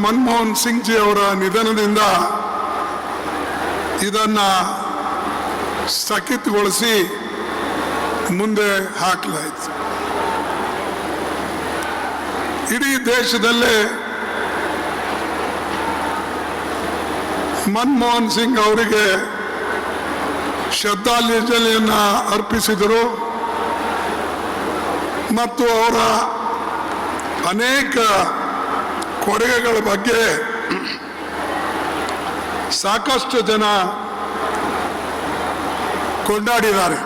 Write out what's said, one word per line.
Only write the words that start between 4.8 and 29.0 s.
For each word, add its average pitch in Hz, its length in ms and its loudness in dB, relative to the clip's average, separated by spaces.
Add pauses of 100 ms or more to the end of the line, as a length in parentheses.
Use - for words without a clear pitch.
ಸ್ಥಗಿತಗೊಳಿಸಿ 208 920 0 (1500)
ಮುಂದೆ 208 300 2 (320)
ಹಾಕಲಾಯಿತು. 170 680 -2 (3000)
ಇಡೀ 277 160 0 (220)
ದೇಶದಲ್ಲೇ 240 640 4 (4000)
ಮನಮೋಹನ್ 240 600 4
ಸಿಂಗ್ 233 320 2
ಅವರಿಗೆ 214 380 4 (1700)
ಶ್ರದ್ಧಾಂಜಲಿಯನ್ನ 226 1160 4 (400)
ಅರ್ಪಿಸಿದರು 220 680 4 (2250)
ಮತ್ತು 240 260 0 (120)
ಅವರ 226 220 4 (1500)
ಅನೇಕ 254 440 2 (1300)